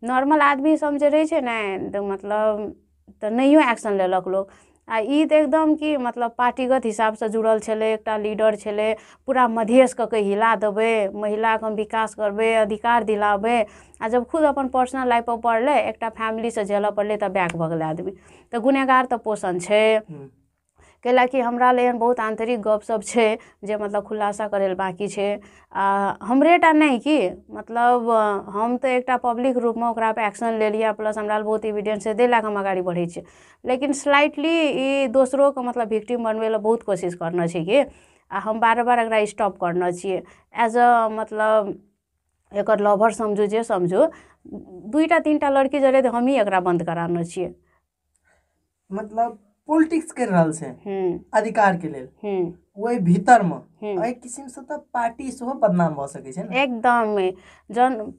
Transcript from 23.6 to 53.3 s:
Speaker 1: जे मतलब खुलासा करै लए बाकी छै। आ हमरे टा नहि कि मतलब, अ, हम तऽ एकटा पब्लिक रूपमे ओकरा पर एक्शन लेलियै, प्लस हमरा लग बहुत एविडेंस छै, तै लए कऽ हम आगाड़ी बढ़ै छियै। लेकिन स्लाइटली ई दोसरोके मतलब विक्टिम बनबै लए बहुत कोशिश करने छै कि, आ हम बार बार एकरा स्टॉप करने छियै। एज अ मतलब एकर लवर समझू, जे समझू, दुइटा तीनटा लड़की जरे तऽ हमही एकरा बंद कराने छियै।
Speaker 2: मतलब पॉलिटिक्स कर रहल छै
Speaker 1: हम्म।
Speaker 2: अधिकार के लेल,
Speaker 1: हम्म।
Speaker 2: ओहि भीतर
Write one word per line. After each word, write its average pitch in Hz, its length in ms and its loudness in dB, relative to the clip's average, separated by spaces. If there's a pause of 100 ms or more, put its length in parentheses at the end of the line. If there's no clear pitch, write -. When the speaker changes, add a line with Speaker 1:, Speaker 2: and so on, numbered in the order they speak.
Speaker 1:
जे 208 140 -4
मतलब 208 260 -4
खुलासा 208 440 -4
करै 196 200 0
लए 185 80 -2
बाकी 190 320 -4
छै। 202 320 -4 (340)
आ 196 400 0 (100)
हमरे 285 340 6
टा 330 140 6
नहि 302 280 4
कि 269 300 0 (220)
मतलब, 233 580 0
अ, 208 420 0
हम 233 260 -2
तऽ 262 120 -2
एकटा 254 280 0
पब्लिक 247 400 -2
रूपमे 233 280 -2
ओकरा 226 260 -2
पर 226 100 -4
एक्शन 220 320 -2
लेलियै, 220 380 0
प्लस 214 260 -4
हमरा 214 200 -2
लग 214 80 -4
बहुत 214 200 -2
एविडेंस 208 380 -4
छै, 220 100 -2
तै 240 140 2
लए 233 140 2
कऽ 214 60 -4
हम 208 100 -4
आगाड़ी 190 240 -2
बढ़ै 175 240 -2
छियै। 170 200 -10 (400)
लेकिन 262 280 -2
स्लाइटली 294 600 2 (120)
ई 269 400 0
दोसरोके 269 540 2
मतलब 240 260 -4
विक्टिम 220 360 -4
बनबै 220 260 -2
लए 220 80 0
बहुत 220 260 0
कोशिश 175 320 -2
करने 170 320 -2
छै 170 160 -4
कि, 233 220 2 (460)
आ 196 80 -6
हम 220 200 -4
बार 226 240 2
बार 240 160 2
एकरा 220 260 2
स्टॉप 202 320 -4
करने 180 360 -2
छियै। 185 280 -6 (360)
एज 226 200 0
अ 240 300 4
मतलब 214 720 -2 (720)
एकर 202 260 0
लवर 208 320 2
समझू, 208 340 -2
जे 214 180 -2
समझू, 190 420 0 (840)
दुइटा 320 320 2
तीनटा 302 300 0
लड़की 269 300 0
जरे 269 220 4
तऽ 254 60 4
हमही 240 320 0
एकरा 190 200 2
बंद 175 240 0
कराने 170 400 -4
छियै। 175 300 -8 (1400)
Speaker 2:
मतलब 220 600 -6 (200)
पॉलिटिक्स 320 400 2
कर 247 160 -4
रहल 165 260 4
छै 151 120 -10
Speaker 1:
हम्म। 185 540 -4 (140)
Speaker 2:
अधिकार 214 440 2
के 156 100 -6
लेल, 135 200 -12 (160)
Speaker 1:
हम्म। 185 300 -2 (240)
Speaker 2:
ओहि 240 220 -4
भीतर 196 420 4